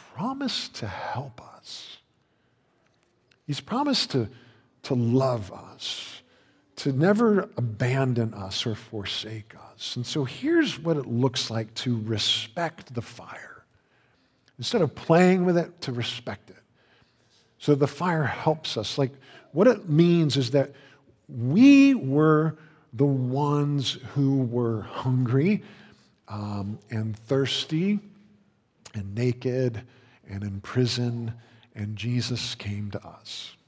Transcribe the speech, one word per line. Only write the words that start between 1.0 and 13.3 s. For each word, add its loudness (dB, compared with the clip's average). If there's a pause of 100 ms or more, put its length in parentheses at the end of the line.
us. -18 (1500)
He's -6
promised -2
to, 0 (540)
to -2
love 0
us, -12 (560)
to -2
never 4
abandon 0
us -8
or -4
forsake -10 (200)
us. -10
And -6
so -2
here's 0
what 0
it -4
looks 0
like -6
to -2
respect -4
the -8
fire. -16 (960)